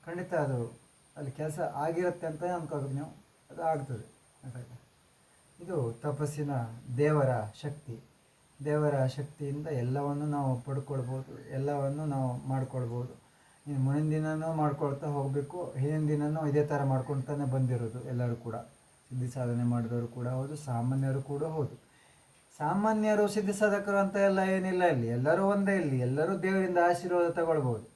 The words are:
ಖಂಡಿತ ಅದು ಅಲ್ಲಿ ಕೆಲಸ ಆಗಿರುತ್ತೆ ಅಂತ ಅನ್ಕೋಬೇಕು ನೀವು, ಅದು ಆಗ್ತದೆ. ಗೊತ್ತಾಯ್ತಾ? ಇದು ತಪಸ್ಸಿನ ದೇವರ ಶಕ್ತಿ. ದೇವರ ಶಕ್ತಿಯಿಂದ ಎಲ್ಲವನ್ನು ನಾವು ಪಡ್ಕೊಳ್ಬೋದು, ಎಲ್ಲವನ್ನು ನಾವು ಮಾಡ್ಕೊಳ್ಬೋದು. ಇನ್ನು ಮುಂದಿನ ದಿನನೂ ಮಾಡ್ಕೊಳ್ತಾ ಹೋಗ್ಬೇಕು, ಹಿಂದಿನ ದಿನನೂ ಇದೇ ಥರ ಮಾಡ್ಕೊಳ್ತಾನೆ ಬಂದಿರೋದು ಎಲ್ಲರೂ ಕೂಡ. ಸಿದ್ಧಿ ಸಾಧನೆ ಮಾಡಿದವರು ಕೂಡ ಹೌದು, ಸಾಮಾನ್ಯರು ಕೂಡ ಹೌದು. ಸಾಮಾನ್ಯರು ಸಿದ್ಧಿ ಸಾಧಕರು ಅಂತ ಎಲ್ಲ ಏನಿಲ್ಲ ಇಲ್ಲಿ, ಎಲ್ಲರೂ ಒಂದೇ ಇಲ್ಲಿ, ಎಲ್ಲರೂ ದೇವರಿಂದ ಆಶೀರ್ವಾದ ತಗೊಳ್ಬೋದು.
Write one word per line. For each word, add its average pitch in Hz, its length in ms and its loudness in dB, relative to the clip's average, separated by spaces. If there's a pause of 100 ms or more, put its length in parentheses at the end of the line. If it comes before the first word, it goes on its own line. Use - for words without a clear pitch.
ಖಂಡಿತ 175 280 -6
ಅದು 135 240 2 (580)
ಅಲ್ಲಿ 147 140 -6
ಕೆಲಸ 151 280 -4 (260)
ಆಗಿರುತ್ತೆ 170 420 -2
ಅಂತ 156 160 -6 (160)
ಅನ್ಕೋಬೇಕು 139 400 -4
ನೀವು, 135 120 -6 (400)
ಅದು 160 120 -10
ಆಗ್ತದೆ. 135 420 -2 (380)
ಗೊತ್ತಾಯ್ತಾ? 123 340 -14 (800)
ಇದು 165 340 -2
ತಪಸ್ಸಿನ 143 600 -4 (440)
ದೇವರ 147 340 4 (320)
ಶಕ್ತಿ. 123 340 -8 (680)
ದೇವರ 147 420 2
ಶಕ್ತಿಯಿಂದ 143 600 -6
ಎಲ್ಲವನ್ನು 143 600 -2
ನಾವು 139 340 0
ಪಡ್ಕೊಳ್ಬೋದು, 135 720 -6 (260)
ಎಲ್ಲವನ್ನು 143 480 -2
ನಾವು 131 420 -2
ಮಾಡ್ಕೊಳ್ಬೋದು. 127 680 -4 (520)
ಇನ್ನು 143 180 -2
ಮುಂದಿನ 147 260 2
ದಿನನೂ 156 420 0
ಮಾಡ್ಕೊಳ್ತಾ 151 540 0
ಹೋಗ್ಬೇಕು, 143 720 -2
ಹಿಂದಿನ 151 300 2
ದಿನನೂ 151 380 0
ಇದೇ 147 200 4
ಥರ 143 180 0
ಮಾಡ್ಕೊಳ್ತಾನೆ 135 680 -2
ಬಂದಿರೋದು 120 540 0
ಎಲ್ಲರೂ 123 280 -2
ಕೂಡ. 113 200 -8 (520)
ಸಿದ್ಧಿ 127 200 -4
ಸಾಧನೆ 120 360 -2
ಮಾಡಿದವರು 120 440 0
ಕೂಡ 123 200 -6
ಹೌದು, 135 280 -4
ಸಾಮಾನ್ಯರು 131 680 0
ಕೂಡ 143 220 -4
ಹೌದು. 160 300 -4 (840)
ಸಾಮಾನ್ಯರು 208 680 2
ಸಿದ್ಧಿ 202 240 0
ಸಾಧಕರು 202 460 2
ಅಂತ 196 180 2
ಎಲ್ಲ 196 220 6
ಏನಿಲ್ಲ 185 460 2
ಇಲ್ಲಿ, 127 240 4
ಎಲ್ಲರೂ 135 360 4
ಒಂದೇ 196 320 4
ಇಲ್ಲಿ, 143 240 2
ಎಲ್ಲರೂ 143 320 2 (100)
ದೇವರಿಂದ 190 360 2 (100)
ಆಶೀರ್ವಾದ 175 400 4
ತಗೊಳ್ಬೋದು. 156 680 2